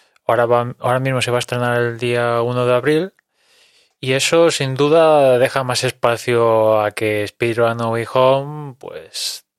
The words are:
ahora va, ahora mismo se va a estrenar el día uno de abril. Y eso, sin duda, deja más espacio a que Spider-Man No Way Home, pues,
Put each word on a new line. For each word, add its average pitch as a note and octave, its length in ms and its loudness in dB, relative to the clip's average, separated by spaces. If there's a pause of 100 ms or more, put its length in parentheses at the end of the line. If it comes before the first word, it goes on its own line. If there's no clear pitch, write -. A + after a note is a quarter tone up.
(260)
ahora A#2 220 2
va, A#2+ 320 0
ahora B2 220 -2
mismo C3 200 -2
se A#2+ 100 -4
va B2 60 0
a B2 40 0
estrenar A#2+ 420 -2
el A#2 160 -4
día A#2+ 420 -2
uno B2 240 -2
de B2 100 2
abril. D3+ 380 0 (880)
Y C3 140 -2
eso, E3 360 2
sin C3+ 240 -4
duda, D3 640 4
deja C3 260 0
más B2+ 200 -4
espacio A2+ 960 0
a G#2 120 -2
que G#2+ 320 -4
Spider-Man A#2 520 -2
No A#2 140 -4
Way A2+ 240 -4
Home, C#3 640 0
pues, - 640 -12 (160)